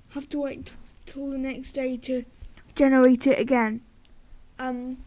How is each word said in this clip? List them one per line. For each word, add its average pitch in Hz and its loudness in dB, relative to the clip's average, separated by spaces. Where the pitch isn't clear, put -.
have 277 -12
to 294 -4
wait - -8
t-, - -20
till 277 -10
the 269 -6
next 262 -8
day 262 -4
to 247 -6
generate 254 6
it 269 4
again. 233 0
Um, 254 -8